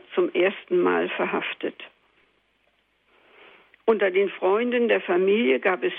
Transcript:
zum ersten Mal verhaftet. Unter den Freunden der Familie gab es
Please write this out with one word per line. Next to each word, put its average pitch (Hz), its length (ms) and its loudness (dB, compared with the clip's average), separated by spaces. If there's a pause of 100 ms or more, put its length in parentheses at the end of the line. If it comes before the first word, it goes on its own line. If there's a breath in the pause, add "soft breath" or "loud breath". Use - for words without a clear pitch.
(140)
zum 180 180 0
ersten 180 480 0
Mal 175 280 0
verhaftet. - 680 -6 (2000 soft breath)
Unter 208 280 2
den 196 160 2
Freunden 233 580 0
der 202 140 2
Familie 202 580 2
gab 185 240 -2
es 180 160 -2